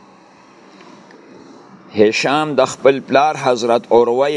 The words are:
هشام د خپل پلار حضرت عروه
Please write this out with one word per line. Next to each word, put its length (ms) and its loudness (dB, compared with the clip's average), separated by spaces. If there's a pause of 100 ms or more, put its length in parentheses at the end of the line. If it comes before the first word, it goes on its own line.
(1900)
هشام 600 0
د 100 2
خپل 360 0
پلار 420 0
حضرت 500 -2
عروه 340 2 (100)